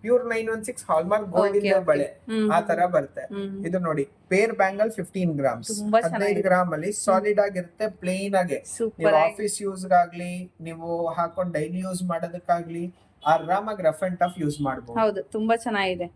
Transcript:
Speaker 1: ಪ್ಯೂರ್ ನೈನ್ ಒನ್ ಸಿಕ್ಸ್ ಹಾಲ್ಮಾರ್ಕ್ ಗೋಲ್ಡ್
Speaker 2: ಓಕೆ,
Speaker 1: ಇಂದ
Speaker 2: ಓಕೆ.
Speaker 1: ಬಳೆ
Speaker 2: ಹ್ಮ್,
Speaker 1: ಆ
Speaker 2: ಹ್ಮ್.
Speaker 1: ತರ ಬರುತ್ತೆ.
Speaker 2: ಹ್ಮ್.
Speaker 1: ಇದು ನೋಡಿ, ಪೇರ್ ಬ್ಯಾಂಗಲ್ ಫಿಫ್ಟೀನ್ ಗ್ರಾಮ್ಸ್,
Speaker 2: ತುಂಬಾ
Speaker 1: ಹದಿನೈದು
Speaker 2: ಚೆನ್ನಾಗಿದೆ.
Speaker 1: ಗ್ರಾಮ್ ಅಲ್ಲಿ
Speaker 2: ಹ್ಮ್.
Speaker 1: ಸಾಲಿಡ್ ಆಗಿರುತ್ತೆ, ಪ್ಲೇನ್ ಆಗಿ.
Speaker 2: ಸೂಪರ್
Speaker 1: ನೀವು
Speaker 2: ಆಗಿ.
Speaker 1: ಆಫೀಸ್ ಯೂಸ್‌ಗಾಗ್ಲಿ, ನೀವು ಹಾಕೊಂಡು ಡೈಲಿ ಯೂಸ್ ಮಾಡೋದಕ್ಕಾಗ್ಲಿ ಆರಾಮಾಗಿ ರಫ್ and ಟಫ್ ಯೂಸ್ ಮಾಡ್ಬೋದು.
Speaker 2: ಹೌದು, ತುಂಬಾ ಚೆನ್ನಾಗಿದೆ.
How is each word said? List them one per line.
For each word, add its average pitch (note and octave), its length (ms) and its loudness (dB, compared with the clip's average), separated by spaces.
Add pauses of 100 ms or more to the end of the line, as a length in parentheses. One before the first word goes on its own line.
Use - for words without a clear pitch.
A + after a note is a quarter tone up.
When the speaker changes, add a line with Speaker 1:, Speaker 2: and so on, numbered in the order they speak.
Speaker 1:
ಪ್ಯೂರ್ A#3 280 2
ನೈನ್ A3+ 200 -2
ಒನ್ A3 140 -4
ಸಿಕ್ಸ್ - 260 -10
ಹಾಲ್ಮಾರ್ಕ್ F#3+ 400 2
ಗೋಲ್ಡ್ G3+ 280 2
Speaker 2:
ಓಕೆ, G3+ 100 2
Speaker 1:
ಇಂದ F#3+ 80 4
Speaker 2:
ಓಕೆ. F#3 100 2
Speaker 1:
ಬಳೆ D3 180 4
Speaker 2:
ಹ್ಮ್, G#3+ 480 -2
Speaker 1:
ಆ E3 80 4
Speaker 2:
ಹ್ಮ್. - 80 -2
Speaker 1:
ತರ E3+ 180 2
ಬರುತ್ತೆ. D#3+ 360 -2
Speaker 2:
ಹ್ಮ್. G3 440 -8
Speaker 1:
ಇದು F3+ 140 -2
ನೋಡಿ, E3+ 280 -2 (220)
ಪೇರ್ G#3 240 2
ಬ್ಯಾಂಗಲ್ G3 380 0
ಫಿಫ್ಟೀನ್ F3 460 -2
ಗ್ರಾಮ್ಸ್, A#2 300 0
Speaker 2:
ತುಂಬಾ G#3+ 320 2
Speaker 1:
ಹದಿನೈದು F#3 200 0
Speaker 2:
ಚೆನ್ನಾಗಿದೆ. G3+ 220 2
Speaker 1:
ಗ್ರಾಮ್ F3+ 320 4
ಅಲ್ಲಿ D#3 140 -4
Speaker 2:
ಹ್ಮ್. G#3 60 -4
Speaker 1:
ಸಾಲಿಡ್ G3+ 460 2
ಆಗಿರುತ್ತೆ, G3+ 480 -2
ಪ್ಲೇನ್ G3 480 -4
ಆಗಿ. - 420 0
Speaker 2:
ಸೂಪರ್ A3 220 -4
Speaker 1:
ನೀವು E3 160 4
Speaker 2:
ಆಗಿ. D#3 160 6
Speaker 1:
ಆಫೀಸ್ G#3 300 -4
ಯೂಸ್‌ಗಾಗ್ಲಿ, F3+ 1000 0
ನೀವು E3 460 -4
ಹಾಕೊಂಡು E3+ 460 -2
ಡೈಲಿ D#3+ 260 -2
ಯೂಸ್ F#3 240 -6
ಮಾಡೋದಕ್ಕಾಗ್ಲಿ E3+ 920 -4 (340)
ಆರಾಮಾಗಿ F#3 560 0
ರಫ್ D#3+ 260 0
and F3 100 -6
ಟಫ್ F3+ 220 0
ಯೂಸ್ D3 200 -2
ಮಾಡ್ಬೋದು. B2+ 380 -4
Speaker 2:
ಹೌದು, G#3 240 2
ತುಂಬಾ A3 320 0
ಚೆನ್ನಾಗಿದೆ. F#3+ 600 -2